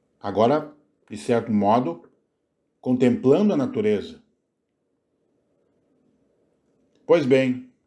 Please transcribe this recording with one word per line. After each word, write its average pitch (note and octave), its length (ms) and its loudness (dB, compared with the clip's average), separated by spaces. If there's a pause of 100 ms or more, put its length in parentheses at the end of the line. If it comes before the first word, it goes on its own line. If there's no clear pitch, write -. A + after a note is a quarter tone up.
(200)
Agora, A#2+ 540 -2 (360)
de A#2 60 -16
certo A#2 380 -4
modo, A2+ 580 0 (680)
contemplando B2+ 720 2
a - 20 -2
natureza. G#2+ 640 -4 (2750)
Pois D#3 200 2
bem, B2+ 460 0 (160)